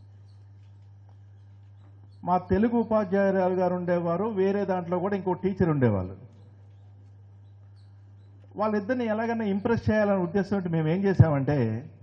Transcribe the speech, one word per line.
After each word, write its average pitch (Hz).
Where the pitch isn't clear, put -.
మా 180
తెలుగు 208
ఉపాధ్యాయురాలు 196
గారు 180
ఉండేవారు, 175
వేరే 196
దాంట్లో 180
కూడా 202
ఇంకో 185
టీచర్ 185
ఉండేవాళ్ళు. 104
వాళ్ళిద్దరిని 214
ఎలాగైనా 226
ఇంప్రెస్ 208
చేయాలనే 202
ఉద్దేశంతో 185
మేము 160
ఏం 185
చేసామంటే 143